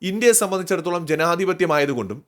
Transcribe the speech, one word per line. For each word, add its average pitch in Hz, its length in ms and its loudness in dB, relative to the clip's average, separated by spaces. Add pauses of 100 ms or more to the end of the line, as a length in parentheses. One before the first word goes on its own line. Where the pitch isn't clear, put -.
ഇന്ത്യയെ 220 320 2
സംബന്ധിച്ചിടത്തോളം 180 720 -2
ജനാധിപത്യമായതുകൊണ്ടും 156 1120 0 (100)